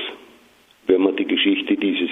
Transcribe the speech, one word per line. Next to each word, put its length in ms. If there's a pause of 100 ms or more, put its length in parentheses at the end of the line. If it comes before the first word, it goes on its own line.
(880)
Wenn 160
man 140
die 80
Geschichte 520
dieses 360